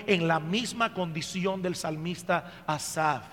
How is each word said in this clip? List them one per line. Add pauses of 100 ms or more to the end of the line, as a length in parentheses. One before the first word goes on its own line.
en
la
misma
condición
del
salmista
Asaf.